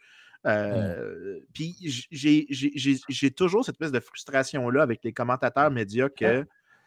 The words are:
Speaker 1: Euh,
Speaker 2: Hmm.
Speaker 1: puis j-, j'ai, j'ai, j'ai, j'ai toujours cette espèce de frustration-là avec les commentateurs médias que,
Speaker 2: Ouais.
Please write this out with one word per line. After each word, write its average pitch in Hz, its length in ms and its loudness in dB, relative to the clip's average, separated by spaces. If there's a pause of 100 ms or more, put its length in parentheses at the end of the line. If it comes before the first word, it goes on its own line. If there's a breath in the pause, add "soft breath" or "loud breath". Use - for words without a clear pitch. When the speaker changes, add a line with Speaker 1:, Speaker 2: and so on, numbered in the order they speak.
(480 soft breath)
Speaker 1:
Euh, 98 880 -2
Speaker 2:
Hmm. - 40 -14 (140)
Speaker 1:
puis 165 300 -8
j-, 131 260 -8
j'ai, 151 400 4
j'ai, 139 240 -2
j'ai, 139 220 2 (120)
j'ai 135 220 0
toujours 185 340 2
cette 147 120 -8
espèce 156 160 -4
de 123 80 2
frustration-là 131 840 0
avec 117 220 0
les 113 100 -6
commentateurs 127 560 2
médias 120 400 0
que, 117 300 2
Speaker 2:
Ouais. 143 60 -4 (420)